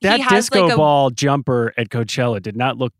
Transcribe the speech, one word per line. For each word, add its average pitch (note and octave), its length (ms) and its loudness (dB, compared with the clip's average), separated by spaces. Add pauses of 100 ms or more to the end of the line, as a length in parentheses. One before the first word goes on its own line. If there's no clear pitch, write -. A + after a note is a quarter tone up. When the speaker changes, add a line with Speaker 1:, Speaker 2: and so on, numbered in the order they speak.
Speaker 1:
he F#3 60 0
Speaker 2:
that A3+ 140 2
Speaker 1:
has, A#3 240 2
Speaker 2:
disco G3 180 2
Speaker 1:
like, E3 100 4
a - 40 0
Speaker 2:
ball D3 320 4
jumper B2+ 680 -2
at A#2 120 -4
Coachella A#2 520 -4
did G#2 140 -10
not A#2+ 220 -4
look B2 220 -4